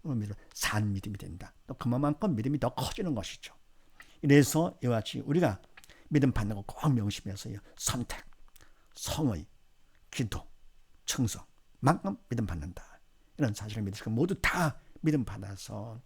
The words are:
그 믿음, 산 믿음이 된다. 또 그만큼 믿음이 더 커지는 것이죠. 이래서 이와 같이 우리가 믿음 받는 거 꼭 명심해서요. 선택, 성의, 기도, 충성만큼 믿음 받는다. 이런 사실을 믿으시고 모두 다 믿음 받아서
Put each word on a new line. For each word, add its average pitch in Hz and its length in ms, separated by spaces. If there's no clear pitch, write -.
그 160 80
믿음, 104 240
산 107 380
믿음이 101 260
된다. - 360
또 - 80
그만큼 143 600
믿음이 135 240
더 - 140
커지는 160 400
것이죠. - 400
이래서 147 600
이와 120 160
같이 - 220
우리가 143 420
믿음 139 220
받는 107 240
거 98 80
꼭 - 300
명심해서요. 101 640
선택, - 460
성의, 113 500
기도, - 420
충성만큼 - 1040
믿음 117 160
받는다. 87 380
이런 117 160
사실을 107 300
믿으시고 101 280
모두 160 300
다 170 380
믿음 151 240
받아서 104 800